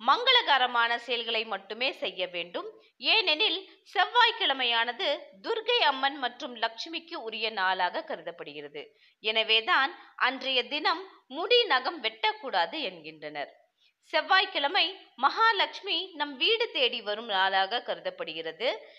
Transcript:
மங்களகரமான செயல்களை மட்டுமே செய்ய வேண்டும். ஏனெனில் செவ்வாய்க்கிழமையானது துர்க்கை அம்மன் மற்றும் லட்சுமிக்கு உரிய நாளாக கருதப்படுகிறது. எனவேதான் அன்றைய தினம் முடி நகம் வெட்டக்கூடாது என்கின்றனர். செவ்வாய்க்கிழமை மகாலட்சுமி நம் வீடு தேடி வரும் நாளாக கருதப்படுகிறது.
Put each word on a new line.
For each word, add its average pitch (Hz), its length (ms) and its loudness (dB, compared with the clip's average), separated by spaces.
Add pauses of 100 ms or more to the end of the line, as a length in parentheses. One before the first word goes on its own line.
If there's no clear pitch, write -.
மங்களகரமான 269 920 4
செயல்களை 233 480 -4
மட்டுமே 220 480 -4
செய்ய 185 340 -6
வேண்டும். 180 420 -8 (280)
ஏனெனில் 339 600 2 (340)
செவ்வாய்க்கிழமையானது 339 1160 2 (340)
துர்க்கை 453 360 0
அம்மன் 277 400 0
மற்றும் 247 380 -6
லட்சுமிக்கு 311 580 -6
உரிய 220 360 -6
நாளாக 185 540 0
கருதப்படுகிறது. 156 800 -10 (380)
எனவேதான் 226 720 2 (220)
அன்றைய 254 520 0
தினம் 320 340 0 (260)
முடி 415 360 4
நகம் 311 380 0
வெட்டக்கூடாது 269 800 0
என்கின்றனர். 156 720 -8 (600)
செவ்வாய்க்கிழமை 330 720 2 (320)
மகாலட்சுமி 370 1000 2
நம் 294 220 -6
வீடு 440 340 2
தேடி 247 320 0
வரும் 208 240 -4
நாளாக 190 560 2
கருதப்படுகிறது. 170 840 -6 (300)